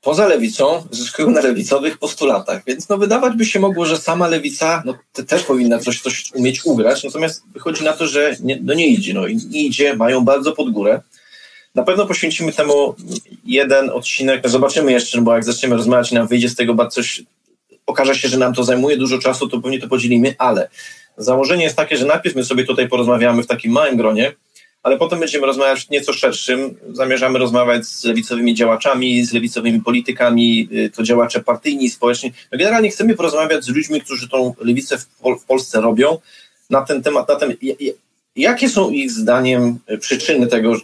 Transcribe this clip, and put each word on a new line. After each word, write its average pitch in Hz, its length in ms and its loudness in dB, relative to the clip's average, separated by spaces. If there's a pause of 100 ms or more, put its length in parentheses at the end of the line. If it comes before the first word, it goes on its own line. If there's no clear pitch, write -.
poza 160 260 2
lewicą 143 640 2
zyskują 123 380 -4
na 156 120 4
lewicowych 135 560 0
postulatach, - 720 -2
więc, 131 220 -8
no, 202 80 0
wydawać 226 400 2
by 226 80 2
się 202 140 0
mogło, 190 260 0
że 160 120 0
sama 170 300 0
lewica, 160 580 -2
no, 127 120 -8 (160)
te, 143 100 -10
też 156 200 0
powinna 120 360 2
coś, 120 220 -4
coś - 320 -6
umieć 131 320 -2
ugrać, 240 380 2
natomiast 160 400 -6 (100)
wychodzi 156 300 -6
na 156 100 0
to, 160 140 -4
że 143 360 0
nie, 131 200 -4
no, 123 100 -2
nie 165 140 2
idzie, 190 260 2
no, 196 140 -2
i - 80 -4
nie 151 300 -4
idzie, 139 300 0
mają 120 300 2
bardzo 139 260 2
pod - 200 -4
górę. 104 300 0 (760)
Na - 80 0
pewno 190 220 2
poświęcimy 165 480 -4
temu 143 420 2 (500)
jeden 135 440 2
odcinek, 127 600 -2
zobaczymy 135 420 2
jeszcze, 120 300 0
bo 117 120 4
jak 113 100 2
zaczniemy 120 320 0
rozmawiać 117 360 2
i 123 40 0
nam 117 120 2
wyjdzie 120 220 2
z 120 60 -10
tego 117 180 0
ba-, 117 140 2
coś, - 360 -6 (640)
okaże 135 300 0
się, 135 120 -4
że 123 100 0
nam 127 160 2
to 127 100 0
zajmuje 127 340 2
dużo 127 220 -2
czasu, 131 280 -2
to 120 140 -4
pewnie 131 180 -4
to 123 80 -12
podzielimy, 123 500 2
ale - 320 0 (480)
założenie 135 460 0
jest 151 120 -2
takie, 151 220 0
że 127 80 0
najpierw 151 300 0
my 131 100 -2
sobie 127 180 0
tutaj 127 260 0
porozmawiamy 120 540 2
w 117 40 -8
takim 117 240 -2
małym 139 260 2
gronie, 113 360 2 (540)
ale 131 100 4
potem 165 220 0
będziemy 147 260 -2
rozmawiać 135 400 0
w - 40 -20
nieco 143 240 -2
szerszym. 127 640 -2 (160)
Zamierzamy 131 480 0
rozmawiać 120 460 2
z - 180 -12
lewicowymi 117 520 0
działaczami, 123 720 2
z 117 80 -6
lewicowymi 113 480 0
politykami, 120 880 2
y, 110 180 -2
to - 140 -6
działacze 117 400 2
partyjni, 131 460 -2
społeczni. 120 440 -2 (180)
No, 127 60 -8
generalnie 214 320 2
chcemy 220 260 2
porozmawiać 156 480 0
z 123 60 -12
ludźmi, 147 320 -2
którzy 123 280 -10
tą 127 300 0
lewicę 127 380 -2
w - 80 -12
Pol-, - 340 -4
w - 60 -20
Polsce 131 360 0
robią, 120 360 2 (520)
na 135 120 2
ten 135 220 -4
temat, 147 260 0
na 143 60 6
ten, 139 260 -2
ja, 131 180 -4
ja, 139 140 -4 (420)
jakie 240 340 2
są 196 200 2
ich 135 220 -2
zdaniem, 120 680 2 (120)
y, 107 60 -4
przyczyny 131 500 0
tego 117 360 2